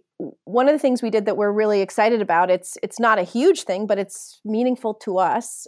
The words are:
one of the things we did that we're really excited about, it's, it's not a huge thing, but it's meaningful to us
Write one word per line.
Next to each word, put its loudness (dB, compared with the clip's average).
one 2
of 6
the 0
things 0
we -2
did 0
that -2
we're 0
really 2
excited 2
about, 2
it's, 0
it's -8
not 2
a 0
huge 2
thing, -4
but 0
it's -10
meaningful -2
to -6
us -2